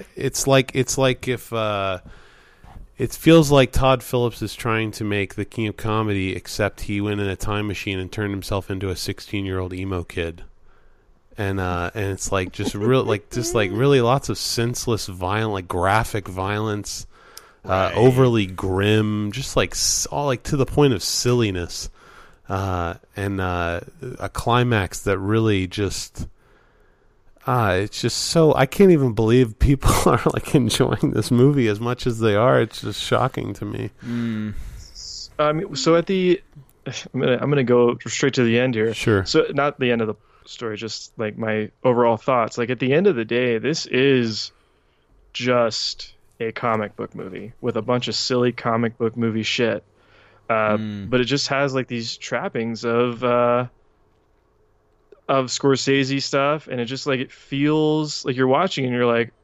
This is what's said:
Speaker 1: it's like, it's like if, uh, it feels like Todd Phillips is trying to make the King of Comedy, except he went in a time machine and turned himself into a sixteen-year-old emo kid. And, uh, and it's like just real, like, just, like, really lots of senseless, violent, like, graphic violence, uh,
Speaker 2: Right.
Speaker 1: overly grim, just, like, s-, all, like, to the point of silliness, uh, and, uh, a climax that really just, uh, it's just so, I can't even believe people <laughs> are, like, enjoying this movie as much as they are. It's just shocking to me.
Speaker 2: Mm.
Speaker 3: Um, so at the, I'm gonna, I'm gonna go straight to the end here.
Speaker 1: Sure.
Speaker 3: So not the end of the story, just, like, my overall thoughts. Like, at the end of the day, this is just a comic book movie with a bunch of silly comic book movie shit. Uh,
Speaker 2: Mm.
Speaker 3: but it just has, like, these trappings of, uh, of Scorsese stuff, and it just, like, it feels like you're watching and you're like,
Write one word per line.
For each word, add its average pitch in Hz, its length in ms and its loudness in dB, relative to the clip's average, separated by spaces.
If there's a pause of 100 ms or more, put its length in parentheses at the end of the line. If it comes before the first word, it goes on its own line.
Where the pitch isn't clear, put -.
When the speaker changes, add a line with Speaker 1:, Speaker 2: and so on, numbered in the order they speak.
(160)
Speaker 1:
it's - 300 -4
like, 135 280 4
it's 131 240 -2
like 131 300 0
if, 123 240 -6
uh, 101 460 -2 (1000)
it 120 160 -4
feels 160 400 6
like 131 180 6
Todd 131 320 4
Phillips 120 400 -2
is 107 120 -6
trying 110 380 -2
to 113 120 -8
make 101 300 -2
the 104 100 -4
King 110 240 -4
of 101 80 -8
Comedy, 104 580 -2
except - 480 -4
he 101 180 -4
went 104 200 -2
in 101 80 -2
a 92 80 -4
time 104 320 -4
machine 98 320 -6
and 92 100 -8
turned 104 220 -4
himself 98 380 -4
into 98 180 -4
a 90 80 -4
sixteen-year-old 95 760 -6
emo 92 300 -4
kid. 82 380 -8 (960)
And, 98 220 -4
uh, 90 360 -2
and 98 180 -4
it's - 180 -8
like 92 220 -2
just 101 240 -6
real, 120 260 2
like, 104 280 -2
just, 120 260 -4
like, 101 160 0
really 135 280 2
lots 120 280 2
of 107 100 -4
senseless, 117 680 -2
violent, 101 440 -4
like, 95 140 -6
graphic 98 600 0
violence, 104 800 -4 (560)
uh, 92 280 0
Speaker 2:
Right. - 40 -
Speaker 1:
overly 123 500 6
grim, 104 840 0
just, 131 240 -6
like, 104 160 0
s-, - 340 -2
all, 147 200 -4
like, 127 180 -4
to 156 120 -2
the 135 80 2
point 143 300 4
of 92 80 -4
silliness, 104 880 -2 (580)
uh, 92 460 -2 (220)
and, 98 240 -4
uh, 87 400 -2 (400)
a 98 80 -8
climax 117 720 0
that 98 180 0
really 101 480 2
just, - 600 -6 (1200)
uh, 110 340 2
it's - 180 -8
just 120 160 -2
so, 160 380 4
I 135 120 4
can't 190 260 6
even 135 200 4
believe 113 460 4
people - 400 4
<laughs> - 80 2
are, - 200 4
like, - 280 -2
enjoying 123 600 2
this - 180 0
movie 131 340 4
as 104 140 0
much 120 260 -4
as 113 140 -4
they 110 160 4
are. 123 240 4
It's 113 200 -4
just 110 220 -8
shocking 113 520 -2
to - 100 -10
me. 107 260 -8 (160)
Speaker 2:
Mm. 113 480 -4 (880)
Speaker 3:
Um, 151 340 -2
so 160 220 2
at 170 100 2
the, 185 340 2 (720)
I'm 127 80 -4
gonna, 131 200 2
I'm 127 100 0
gonna 143 140 2
go 120 420 4
straight 131 280 0
to 127 100 4
the 117 160 4
end 127 160 0
here. 110 180 0
Speaker 1:
Sure. 101 300 2
Speaker 3:
So 156 280 2
not 143 280 -2
the 127 100 2
end 117 100 2
of 113 60 -2
the 107 80 -4 (320)
story, 110 300 -10
just, 107 420 -12
like, 110 200 -6
my 107 320 -2 (120)
overall 117 360 4
thoughts. 120 400 0
Like, 117 100 -2
at 123 100 -4
the 131 140 0
end 175 140 4
of 180 100 4
the 113 80 -2
day, 120 320 0
this 127 300 -4
is 127 680 0 (800)
just 120 800 -2 (260)
a 113 140 -6
comic 110 440 -2
book 110 180 -10
movie 98 480 -12
with 120 160 -2
a 110 40 -4
bunch 123 260 0
of 107 60 -4
silly 123 380 0
comic 117 460 -2
book 113 180 -2
movie 113 260 -2
shit. 113 400 -2 (680)
Uh, 110 260 2
Speaker 2:
Mm. 104 320 -6
Speaker 3:
but 123 140 2
it - 20 2
just 135 240 -2
has, 139 260 0
like, 127 140 -2
these 117 300 -8
trappings 117 680 -6
of, 120 400 0
uh, 120 400 2 (1600)
of 135 180 2
Scorsese 139 760 2
stuff, 147 460 0
and 123 120 -6
it 120 40 -2
just, 131 220 -8
like, 131 140 0
it 131 120 -10
feels 151 920 0
like 127 120 -2
you're 131 100 2
watching 147 380 2
and 127 100 -2
you're 123 120 2
like, 117 260 0 (120)